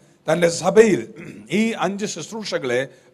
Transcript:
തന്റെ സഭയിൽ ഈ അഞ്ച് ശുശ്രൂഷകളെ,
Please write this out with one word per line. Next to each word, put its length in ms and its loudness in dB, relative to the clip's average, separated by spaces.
തന്റെ 180 4
സഭയിൽ 640 4
ഈ 200 2
അഞ്ച് 340 -4
ശുശ്രൂഷകളെ, 840 -4